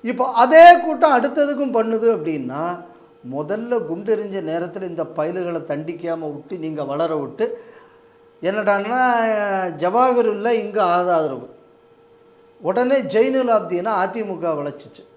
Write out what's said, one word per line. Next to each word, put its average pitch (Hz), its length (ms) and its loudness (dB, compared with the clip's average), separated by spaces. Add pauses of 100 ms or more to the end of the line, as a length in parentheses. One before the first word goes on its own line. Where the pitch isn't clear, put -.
இப்போ 247 240 -4
அதே 311 540 10
கூட்டம் 302 320 2
அடுத்ததுக்கும் 269 640 0
பண்ணுது 226 300 0
அப்படின்னா, 160 720 -4 (560)
முதல்ல 214 500 -4
குண்டு 196 300 -4
எறிஞ்ச 196 280 -8
நேரத்துல 170 380 -6
இந்த 170 220 -8
பயலுகளை 170 600 -6
தண்டிக்காம 165 560 -8
விட்டு, 151 380 -12
நீங்க 156 260 -8
வளர 156 320 -4
விட்டு, 156 480 -8 (800)
என்னடான்னா, 214 800 0 (560)
ஜவாஹருல்லா 220 720 2
இங்க 214 360 0
ஆதரவு, 170 680 0 (1120)
உடனே 247 400 0
ஜெயினுல் 247 480 0
ஆப்தீனை 180 360 0
அ 202 240 -2
தி 226 140 -6
மு 190 160 -8
க 170 100 -4
வளைச்சிச்சு. 147 560 -8 (120)